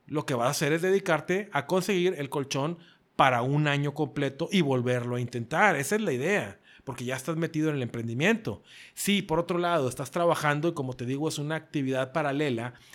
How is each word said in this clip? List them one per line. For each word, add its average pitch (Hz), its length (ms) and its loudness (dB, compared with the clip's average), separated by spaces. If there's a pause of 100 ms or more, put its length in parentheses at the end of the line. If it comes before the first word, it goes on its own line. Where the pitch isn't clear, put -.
lo - 200 -4
que 143 80 -2
vas 120 140 2
a 143 40 4
hacer 147 220 0
es 170 80 2
dedicarte 190 720 0
a 139 140 -2
conseguir 180 500 0
el 139 120 -6
colchón 143 500 -4 (360)
para 127 280 6
un 147 240 4
año 143 260 0
completo 143 580 -2
y 190 100 6
volverlo 123 540 0
a 123 60 -2
intentar. 127 540 2
Esa 143 220 0
es 220 40 0
la 190 100 0
idea, 131 480 -2 (240)
porque 123 220 -8
ya 127 100 -4
estás 160 220 -4
metido 160 320 0
en 147 60 0
el 135 80 -2
emprendimiento. 120 800 -2 (320)
Si, 202 260 2
por 156 160 0
otro 175 220 0
lado, 170 280 2
estás 127 220 -6
trabajando 151 600 2
y, 165 40 -2
como 131 220 -6
te 127 100 -8
digo, 139 240 -2
es 156 80 -4
una 151 180 -4
actividad 131 560 -2
paralela, 139 600 -2 (220)